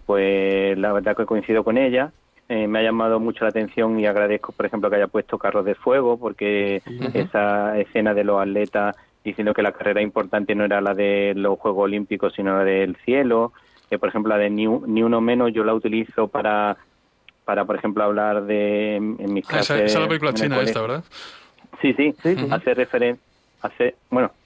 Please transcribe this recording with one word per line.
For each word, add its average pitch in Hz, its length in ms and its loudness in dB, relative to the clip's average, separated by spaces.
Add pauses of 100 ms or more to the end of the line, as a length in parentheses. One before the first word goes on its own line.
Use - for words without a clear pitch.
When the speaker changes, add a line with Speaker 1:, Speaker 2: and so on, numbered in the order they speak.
Speaker 1:
pues 98 720 2
la 101 140 0
verdad 101 240 0
que 110 100 -2
coincido 110 380 0
con 113 120 0
ella. 131 360 2 (360)
Eh, 110 180 -2
me 107 140 0
ha - 20 2
llamado 113 360 2
mucho 113 260 -4
la 110 60 2
atención 110 480 -2
y 107 60 2
agradezco, 104 480 0
por 104 140 -4
ejemplo, 101 240 -2
que 104 60 0
haya 101 100 2
puesto 104 320 -4
Carros 98 260 0
de 101 100 0
Fuego, 123 440 2
porque 101 680 -2
Speaker 2:
Ujú. 123 280 -8
Speaker 1:
esa 104 640 0
escena 107 340 0
de 104 120 2
los 101 180 2
atletas 101 520 -2 (300)
diciendo 107 300 -2
que 107 80 0
la 101 100 0
carrera 104 300 0
importante 104 520 -2
no 104 100 0
era 101 180 2
la 98 100 0
de 101 420 2
los 98 240 0
Juegos 101 260 0
Olímpicos, 101 500 -2
sino 98 240 0
la 98 60 2
del 95 320 0 (100)
cielo. 120 460 2 (380)
Eh, 107 60 -2
por 98 140 -2
ejemplo, 107 200 -2
la 107 80 2
de 104 120 2
Ni 107 180 0
U-, 113 180 0
Ni 113 160 0
Uno 117 200 2
Menos 120 320 2
yo 110 100 0
la 107 80 2
utilizo 110 560 -2
para, 104 480 0 (680)
para, 101 180 0
por 98 120 -2
ejemplo, 107 280 -2
hablar 104 400 0
de... 104 520 -2
En, 107 220 -4
en 101 140 -4
mis 95 160 -4
Speaker 2:
Ah, 104 120 -2
esa, 120 140 -2
Speaker 1:
clases 107 180 2
Speaker 2:
esa 107 60 2
es - 40 0
la 156 60 -2
película 151 240 -2
Speaker 1:
en 113 40 -4
el 110 60 -2
Speaker 2:
china 135 180 0
esta, 113 200 0
Speaker 1:
colegio. - 20 -2
Speaker 2:
¿verdad? 131 220 -6 (760)
Speaker 1:
Sí, 135 140 2
sí, 147 280 0
Speaker 3:
Sí, 170 140 2
sí. 135 140 -2
Speaker 1:
hace 123 240 0
referen-, 123 440 0 (440)
hace, 123 320 -2 (160)
bueno, 123 200 2 (160)